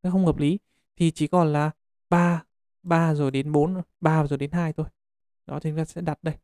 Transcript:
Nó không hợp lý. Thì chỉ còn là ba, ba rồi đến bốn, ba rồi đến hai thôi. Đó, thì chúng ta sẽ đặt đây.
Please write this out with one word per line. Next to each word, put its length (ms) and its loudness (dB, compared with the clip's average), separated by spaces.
Nó 80 -2
không 160 2
hợp 120 2
lý. 200 0
Thì 140 2
chỉ 160 -2
còn 260 2
là 180 0
ba, 340 2
ba 320 2
rồi 160 0
đến 220 -2
bốn, 300 0
ba 260 2
rồi 120 -4
đến 140 -6
hai 200 -2
thôi. 140 -6
Đó, 140 -8
thì 100 -4
chúng 60 -6
ta 80 -2
sẽ 160 -12
đặt 220 -6
đây. 220 -4